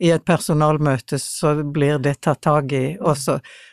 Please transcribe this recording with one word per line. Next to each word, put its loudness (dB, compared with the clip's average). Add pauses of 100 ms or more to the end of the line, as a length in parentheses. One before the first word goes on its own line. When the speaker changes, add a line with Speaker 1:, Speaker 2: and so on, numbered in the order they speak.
Speaker 1:
i 4
et 2
personalmøte, 0
så -2
blir 0
det -2
tatt 0
tag 0
i -2
Speaker 2:
Mm. -4
Speaker 1:
også. 0 (320)